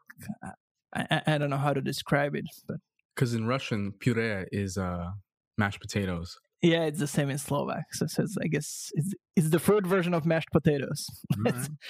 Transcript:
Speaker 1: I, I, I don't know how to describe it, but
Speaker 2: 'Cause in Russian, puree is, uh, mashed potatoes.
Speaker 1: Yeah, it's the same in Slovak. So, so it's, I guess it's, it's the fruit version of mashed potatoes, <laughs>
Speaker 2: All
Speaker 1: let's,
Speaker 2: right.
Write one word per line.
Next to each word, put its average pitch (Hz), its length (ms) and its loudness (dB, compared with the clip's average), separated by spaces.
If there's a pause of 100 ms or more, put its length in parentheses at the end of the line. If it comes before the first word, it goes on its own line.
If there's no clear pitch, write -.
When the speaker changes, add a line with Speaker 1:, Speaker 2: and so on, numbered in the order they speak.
(960)
Speaker 1:
I, - 160 -2
I, 156 120 2 (120)
I - 20 4
don't 143 140 0
know 139 80 0
how 139 160 2
to 135 80 0
describe 143 520 0
it, 139 120 -4 (200)
but 165 120 -8 (380)
Speaker 2:
'Cause 120 180 2
in 110 120 0
Russian, 113 540 -2
puree 113 500 0
is, 101 280 -2
uh, 90 320 -2 (480)
mashed 101 240 0
potatoes. 92 520 -4 (280)
Speaker 1:
Yeah, 165 220 4
it's 156 160 -2
the 147 60 0
same 143 220 0
in 135 80 -2
Slovak. 143 560 -4
So, - 140 -2
so - 160 -2
it's, - 200 -4
I - 40 0
guess 156 480 -4
it's, 180 180 -2 (240)
it's 156 140 6
the 165 80 6
fruit 196 280 4
version 180 280 2
of 156 100 2
mashed 160 280 2
potatoes, 147 520 2 (160)
<laughs> - 140 0
Speaker 2:
All 101 100 -2
Speaker 1:
let's, 160 140 2
Speaker 2:
right. 135 120 -6 (200)